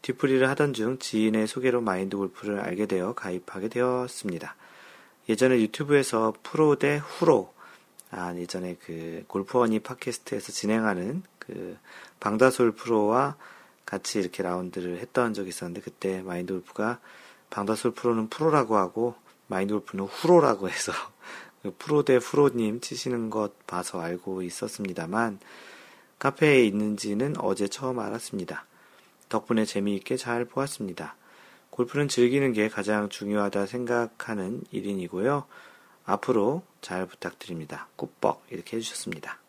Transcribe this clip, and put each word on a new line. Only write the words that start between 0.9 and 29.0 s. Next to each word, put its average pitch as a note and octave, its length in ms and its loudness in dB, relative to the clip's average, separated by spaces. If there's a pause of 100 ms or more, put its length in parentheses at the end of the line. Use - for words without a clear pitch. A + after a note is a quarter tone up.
지인의 A2 480 2
소개로 B2 340 2
마인드 G2 360 -2
골프를 G2+ 420 -4
알게 G2 260 -2
되어 G2 280 0
가입하게 F#2+ 560 -6
되었습니다. B2 880 -4 (720)
예전에 B2 340 4
유튜브에서 B2 720 2 (100)
프로 D3+ 340 4
대 D3 200 2
후로", D3 560 2 (580)
아, F2 240 -6
예전에 F2 480 -8
그 E2 440 -10
골프원이 A2 540 2
팟캐스트에서 - 680 -8
진행하는 A2 720 0 (160)
그 F2+ 400 -12 (420)
방다솔 A#2 520 4
프로와 A#2 640 2 (500)
같이 - 340 -4
이렇게 F2+ 240 -4
라운드를 F2+ 560 -4
했던 A#2+ 340 0
적이 G2 160 -6
있었는데, F2 320 -8
그때 F#2+ 400 -4
마인드 F2+ 320 -4
골프가 A2 460 -4 (500)
"방다솔 G#2+ 420 -2
프로는 A2+ 380 0
프로라고 C#3+ 480 2
하고 A2 380 0 (320)
마인드 G2 260 0
골프는 G2 320 -4
후로라고" B2 640 6
해서 - 240 -4
<laughs> - 680 -12
그 G2 160 -8
프로 D3 260 2
대 C#3 120 6
후로님 A#2+ 680 4
치시는 A#2+ 480 -4
것 G#2+ 380 -4
봐서 F2+ 320 -6
알고 F2+ 440 -6
있었습니다만, G2 960 -4 (800)
카페에 C3+ 460 6
있는지는 G#2+ 720 0
어제 G2 280 0
처음 B2+ 320 -4
알았습니다. G#2 680 -8 (640)